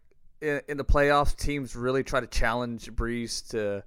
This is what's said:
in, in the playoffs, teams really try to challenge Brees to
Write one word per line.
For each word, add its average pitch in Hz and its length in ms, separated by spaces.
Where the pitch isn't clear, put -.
in, 147 300
in 143 80
the 139 80
playoffs, 143 500
teams 143 400
really 127 300
try 131 160
to 113 60
challenge 117 680
Brees 117 560
to 101 380